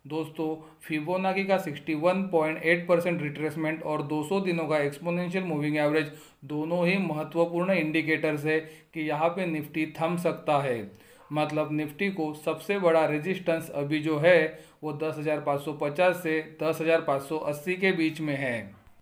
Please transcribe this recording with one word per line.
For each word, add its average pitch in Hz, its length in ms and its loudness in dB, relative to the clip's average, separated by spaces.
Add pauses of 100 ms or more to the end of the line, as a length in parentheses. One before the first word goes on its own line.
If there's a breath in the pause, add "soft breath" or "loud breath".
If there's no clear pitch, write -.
दोस्तों, 156 500 -4 (260 loud breath)
फिबोनाची 185 640 0
का 190 140 2
सिक्सटी 165 380 -4
वन 185 320 2
पॉइंट 160 360 0
एट 170 240 2
परसेंट 175 340 2
रिट्रेसमेंट 156 600 -4
और 151 220 -2
दो 151 200 -2
सौ 196 160 0
दिनों 175 280 -2
का 151 120 2
एक्सपोनेंशियल 175 640 -2
मूविंग 151 320 -2
एवरेज 147 360 2 (340 loud breath)
दोनों 160 400 0
ही 185 120 4
महत्वपूर्ण 170 760 0
इंडिकेटर्स 156 720 2
है 156 160 2 (340 loud breath)
कि 156 140 -4
यहाँ 151 200 2
पे 180 180 -2
निफ्टी 156 460 -2
थम 165 260 -2
सकता 151 440 0
है। 123 180 0 (520 loud breath)
मतलब 151 400 0
निफ्टी 151 380 -2
को 160 260 -4
सबसे 165 420 -2
बड़ा 165 280 6
रेजिस्टेंस 160 640 -2
अभी 143 300 -2
जो 151 180 0
है, 160 400 6 (240 loud breath)
वो 151 100 -6
दस 156 260 -4
हज़ार 151 220 0
पाँच 143 200 0
सौ 147 120 -6
पचास 170 500 2
से 160 160 0 (240)
दस 160 180 0
हज़ार 165 200 4
पाँच 139 220 0
सौ 156 160 -4
अस्सी 147 380 -2
के 190 160 4
बीच 160 280 0
में 147 160 -2
है। 117 380 -4 (280)